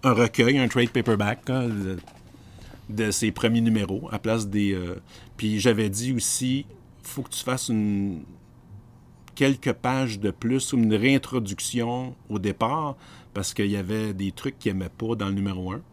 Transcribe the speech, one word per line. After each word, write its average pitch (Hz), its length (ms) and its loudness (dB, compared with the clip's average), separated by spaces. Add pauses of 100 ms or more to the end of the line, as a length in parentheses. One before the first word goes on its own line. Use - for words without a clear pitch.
un 131 80 6
recueil, 120 440 4
un 127 120 4
trade 120 220 4
paperback, 110 600 0
hein, 127 160 0
de, 98 300 -4 (920)
de 107 200 0
ses 107 220 0
premiers 117 280 2
numéros, 107 520 2
à 104 80 -6
place 110 260 0
des, 101 260 2
euh, 90 300 -4 (340)
puis 107 220 -2
j'avais 107 300 4
dit 113 240 -4
aussi, « 127 520 -2 (380)
Faut - 200 -10
que - 80 -10
tu - 120 -8
fasses 127 280 -4
une, 101 520 0 (1120)
quelques 135 380 2
pages 123 480 -2
de 101 100 0
plus 123 420 -2
ou 139 40 2
une 110 180 6
réintroduction 123 1200 0 (140)
au 104 100 -2
départ, 131 560 0 (380)
parce 98 200 -6
qu'il 104 140 0
y 101 100 0
avait 107 380 -4
des 98 160 -2
trucs - 300 -10
qu'il 110 100 -2
aimait 95 260 -4
pas 113 200 -4
dans 104 100 -2
le 98 80 -2
numéro 95 380 -2
un 143 100 -8 (100)